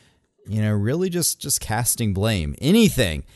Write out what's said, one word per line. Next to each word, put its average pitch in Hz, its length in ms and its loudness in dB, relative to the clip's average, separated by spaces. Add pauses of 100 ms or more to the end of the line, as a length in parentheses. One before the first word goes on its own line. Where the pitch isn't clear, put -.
(460)
you 107 140 -4
know, 107 120 2
really 120 360 0
just, 175 320 -2
just 143 200 -4
casting 110 540 -2
blame. 92 440 -2
Anything, 127 680 2 (120)